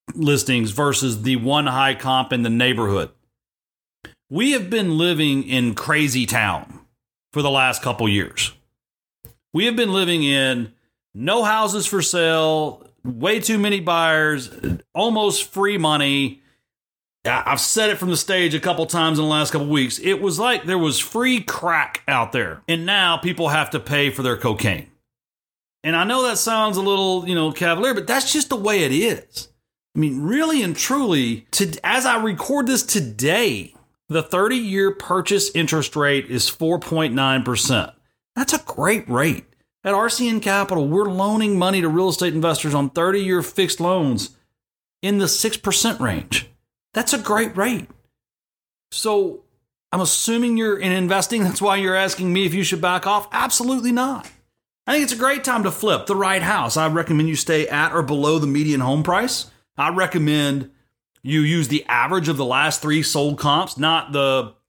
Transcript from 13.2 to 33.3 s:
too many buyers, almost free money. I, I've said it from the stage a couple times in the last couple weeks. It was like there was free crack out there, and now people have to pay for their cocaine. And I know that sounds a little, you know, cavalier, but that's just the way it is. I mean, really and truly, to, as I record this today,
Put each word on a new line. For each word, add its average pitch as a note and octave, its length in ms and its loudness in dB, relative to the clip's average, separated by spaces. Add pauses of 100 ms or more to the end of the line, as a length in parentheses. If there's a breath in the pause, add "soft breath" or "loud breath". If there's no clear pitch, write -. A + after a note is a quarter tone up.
too A3 180 0
many G3+ 220 2
buyers, D#3 720 0 (420)
almost G#3+ 580 0
free G3+ 260 0
money. C#3 640 0 (840 soft breath)
I, - 220 0
I've - 120 0
said A3 300 0
it F#3+ 80 -2
from F3+ 120 -4
the E3+ 80 0
stage F3+ 360 0
a D#3 60 -2
couple D#3 260 -2
times D#3+ 320 0
in D#3 60 2
the D3+ 80 0
last D3+ 200 0
couple D3 160 -2
weeks. C#3 320 0
It F#3+ 220 0
was F#3+ 180 0
like A#3+ 260 0
there F3+ 120 0
was D#3 220 0
free A#3+ 420 0
crack - 640 -2
out A#2+ 240 0
there, F#2 360 -4
and E3 180 -2
now F#3 320 2
people E3+ 320 -2
have D3 220 0
to C#3+ 80 -4
pay C#3+ 300 0
for C3+ 140 -4
their B2 140 0
cocaine. G2+ 540 -2 (920)
And D#3+ 120 -2
I E3+ 80 0
know B3+ 200 0
that A#3 140 -2
sounds A3 400 0
a G3 40 0
little, F#3+ 460 0
you F3+ 60 -2
know, D#3+ 180 0
cavalier, F3+ 420 0
but F#3 140 -4
that's C4+ 240 0
just D4+ 180 0
the C4+ 60 -2
way G3+ 280 0
it C3 80 0
is. F3+ 560 -2 (480)
I D3+ 40 0
mean, C#3+ 220 0
really C#4+ 400 0
and E3+ 140 -2
truly, D#3+ 760 0
to, F#3 220 0 (100)
as A#3+ 220 0
I A#3 160 2
record A3+ 460 -2
this B3+ 160 2
today, C#3 880 -2 (360)